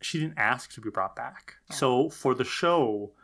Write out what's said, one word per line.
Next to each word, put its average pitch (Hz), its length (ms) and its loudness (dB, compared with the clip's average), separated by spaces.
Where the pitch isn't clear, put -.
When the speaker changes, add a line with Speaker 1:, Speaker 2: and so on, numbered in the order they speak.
Speaker 1:
She - 180 -4
didn't 156 200 -4
ask 120 340 0
to - 80 -16
be 110 80 -6
brought 98 260 -4
back. - 380 -12
Speaker 2:
Yeah. - 60 -10
Speaker 1:
So 131 340 4
for 135 240 0
the 127 100 0
show, 123 680 2